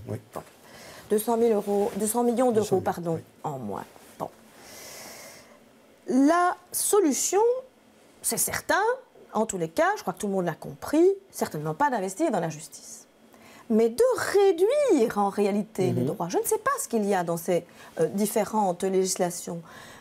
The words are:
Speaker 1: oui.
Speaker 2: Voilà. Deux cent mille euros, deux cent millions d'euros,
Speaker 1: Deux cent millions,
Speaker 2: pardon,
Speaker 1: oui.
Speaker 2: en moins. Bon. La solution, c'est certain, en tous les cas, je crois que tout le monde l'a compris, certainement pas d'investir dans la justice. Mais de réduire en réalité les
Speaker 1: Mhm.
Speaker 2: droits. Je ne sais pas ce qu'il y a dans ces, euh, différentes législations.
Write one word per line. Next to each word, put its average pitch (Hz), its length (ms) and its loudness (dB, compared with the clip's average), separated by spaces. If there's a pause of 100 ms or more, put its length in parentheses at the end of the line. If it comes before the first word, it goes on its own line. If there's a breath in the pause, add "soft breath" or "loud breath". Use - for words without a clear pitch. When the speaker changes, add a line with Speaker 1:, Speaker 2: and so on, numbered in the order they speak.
Speaker 1:
oui. 107 80 -6 (160)
Speaker 2:
Voilà. - 140 -12 (640 loud breath)
Deux 214 80 2
cent 226 180 -2
mille 233 160 4
euros, 202 440 0
deux 208 100 -2
cent 240 160 0
millions 240 280 2
d'euros, 214 40 2
Speaker 1:
Deux 214 80 4
cent 202 140 -2
millions, 180 60 -2
Speaker 2:
pardon, 175 300 -4
Speaker 1:
oui. 160 80 -6 (220)
Speaker 2:
en 143 160 -6
moins. 104 260 -8 (320)
Bon. - 120 -8 (1800 loud breath)
La 330 480 4 (140)
solution, 349 720 2 (800)
c'est - 160 -4
certain, - 460 0 (480)
en 220 140 0
tous 196 120 -6
les 165 120 -2
cas, 330 260 2
je 392 60 -10
crois 190 120 -6
que - 60 -18
tout 208 80 -4
le 196 60 -2
monde 185 120 0
l'a 160 80 -2
compris, 294 540 0 (240)
certainement 160 420 -6
pas 277 160 0
d'investir 240 420 -2
dans 180 100 0
la 165 80 -2
justice. - 580 -16 (640 loud breath)
Mais 226 180 4
de 240 160 0 (140)
réduire 392 1000 4
en 202 120 2
réalité 202 640 0
les - 80 0
Speaker 1:
Mhm. 131 60 -2
Speaker 2:
droits. 170 200 -6
Je 233 100 -2
ne 453 60 0
sais 440 140 0
pas 494 140 -2 (100)
ce - 80 -10
qu'il 214 160 0
y 202 80 0
a 180 100 0
dans 170 140 -4
ces, 170 280 0 (360 loud breath)
euh, 160 60 2
différentes 202 760 0
législations. 185 760 -2 (400 loud breath)